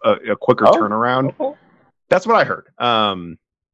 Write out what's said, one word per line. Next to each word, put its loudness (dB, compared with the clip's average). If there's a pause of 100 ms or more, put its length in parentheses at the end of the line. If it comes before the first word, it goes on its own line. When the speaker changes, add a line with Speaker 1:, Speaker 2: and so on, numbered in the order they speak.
Speaker 1:
a, -2
a -2
quicker 2
Speaker 2:
Oh, 6
Speaker 1:
turnaround. 0
Speaker 2:
okay. -6 (540)
Speaker 1:
That's 0
what 2
I 4
heard. -8 (120)
Um, -2 (360)